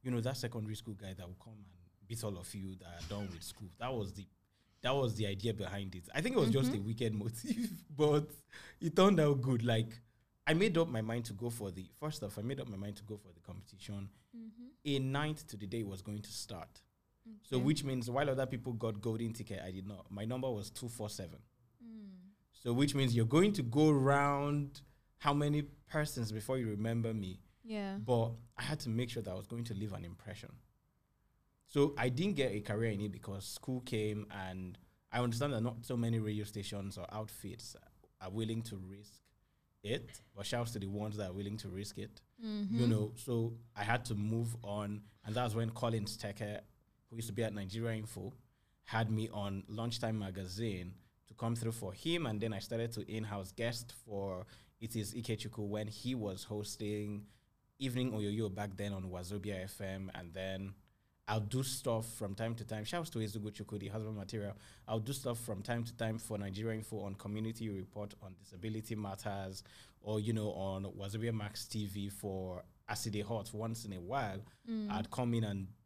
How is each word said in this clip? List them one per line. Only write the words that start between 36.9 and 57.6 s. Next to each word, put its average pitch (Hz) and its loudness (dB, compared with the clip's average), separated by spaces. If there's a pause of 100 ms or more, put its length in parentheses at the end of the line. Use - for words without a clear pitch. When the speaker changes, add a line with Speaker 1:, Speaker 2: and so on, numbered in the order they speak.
Speaker 1:
or 90 -6
outfits - -8 (460)
are 92 -6
willing 113 0
to 113 -8
risk 98 -12 (720)
it. 117 0 (260)
But 101 -6
shouts 120 0
to 117 -4
the 98 -2
ones 104 -2
that 98 -2
are 90 -6
willing 101 -4
to 104 -6
risk 98 -8
it. - -10 (240)
Speaker 2:
Mm-hmm. 208 0
Speaker 1:
You 120 6
know, 107 4
so 117 0 (220)
I 104 -2
had 117 2
to 117 -2
move 113 0
on. 104 -2 (240)
And 107 -4
that's 113 2
when 113 2
Collins 110 0
Teke, 104 -4 (500)
who 113 -14
used 113 -4
to 107 -6
be 117 2
at 107 0
Nigeria 110 -2
Info, 107 -8 (500)
had - 2
me 110 2
on 98 -2
Lunchtime 113 -2
Magazine 95 -4 (340)
to - -20
come 117 0
through 117 0
for 101 -4
him. 165 0
And 107 0
then 110 0
I 95 -2
started 117 -2
to 110 -4 (100)
in-house 104 -4
guest 117 -2 (120)
for 98 -2 (340)
It 113 -6
Is 107 -2
Ikechukwu 110 -4
when 107 -2
he 123 -4
was 101 -2
hosting 104 -4 (540)